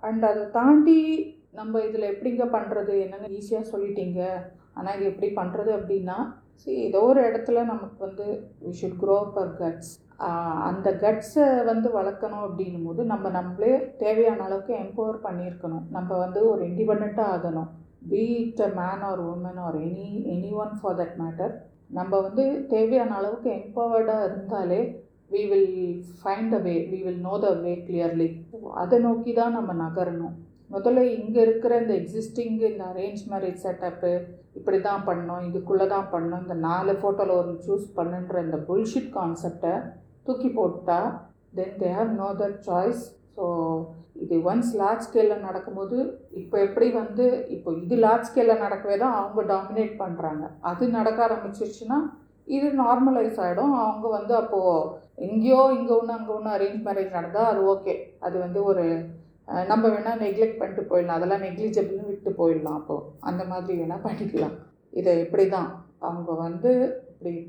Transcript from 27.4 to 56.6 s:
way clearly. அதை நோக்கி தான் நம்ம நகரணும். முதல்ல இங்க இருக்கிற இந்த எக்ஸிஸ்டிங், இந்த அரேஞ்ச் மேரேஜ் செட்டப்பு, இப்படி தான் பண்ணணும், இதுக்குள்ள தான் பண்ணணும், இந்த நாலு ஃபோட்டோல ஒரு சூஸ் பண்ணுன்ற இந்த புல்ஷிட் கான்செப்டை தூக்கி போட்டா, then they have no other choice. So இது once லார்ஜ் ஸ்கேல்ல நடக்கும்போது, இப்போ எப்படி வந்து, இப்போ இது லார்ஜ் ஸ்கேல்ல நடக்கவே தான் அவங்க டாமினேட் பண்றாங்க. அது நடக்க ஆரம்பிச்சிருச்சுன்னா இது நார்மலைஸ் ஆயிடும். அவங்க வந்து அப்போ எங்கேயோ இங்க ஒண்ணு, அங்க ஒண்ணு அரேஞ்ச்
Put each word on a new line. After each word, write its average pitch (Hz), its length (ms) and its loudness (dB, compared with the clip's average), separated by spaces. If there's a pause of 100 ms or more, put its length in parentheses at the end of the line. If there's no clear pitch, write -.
way 175 280 -2
clearly. 165 480 0 (440)
அதை 180 260 4
நோக்கி 233 340 2
தான் 233 180 2
நம்ம 196 280 -4
நகரணும். 170 560 -4 (360)
முதல்ல 247 300 4 (100)
இங்க 220 300 2
இருக்கிற 233 380 6
இந்த 220 140 2
எக்ஸிஸ்டிங், 220 680 -4
இந்த 202 220 0
அரேஞ்ச் 190 440 -8
மேரேஜ் 190 360 -4
செட்டப்பு, 175 500 -2 (400)
இப்படி 196 280 2
தான் 196 240 -2
பண்ணணும், 175 400 -2
இதுக்குள்ள 190 420 2
தான் 196 240 0
பண்ணணும், 170 300 -2
இந்த 180 180 -6
நாலு 180 340 0
ஃபோட்டோல 196 420 2
ஒரு 175 240 2
சூஸ் 196 360 -2
பண்ணுன்ற 180 480 -4
இந்த 160 140 -2
புல்ஷிட் 220 560 -2
கான்செப்டை 170 600 -2 (500)
தூக்கி 254 260 0
போட்டா, 175 500 2 (540)
then 180 240 -4
they 180 140 0
have 220 200 0
no 196 160 -2
other 202 240 -2 (100)
choice. 202 420 0 (260)
So 196 160 -6 (680)
இது - 280 -4
once 214 340 2
லார்ஜ் 208 260 2
ஸ்கேல்ல 214 380 4
நடக்கும்போது, 190 560 -6 (360)
இப்போ 190 260 -4
எப்படி 226 340 4
வந்து, 220 340 0 (240)
இப்போ - 240 -6
இது 175 220 -2
லார்ஜ் 226 320 6
ஸ்கேல்ல 233 300 6
நடக்கவே 202 400 -2
தான் 240 180 2
அவங்க 202 280 0
டாமினேட் 208 540 -2
பண்றாங்க. 165 460 -4 (180)
அது 175 260 -2
நடக்க 226 360 2
ஆரம்பிச்சிருச்சுன்னா 220 720 -2 (500)
இது 277 260 0
நார்மலைஸ் 247 640 4
ஆயிடும். 196 340 2
அவங்க 214 340 0
வந்து 214 280 0
அப்போ 202 240 2 (560)
எங்கேயோ 220 460 6 (100)
இங்க 240 220 0
ஒண்ணு, 226 180 4
அங்க 220 220 -6
ஒண்ணு 214 160 -4
அரேஞ்ச் 202 340 0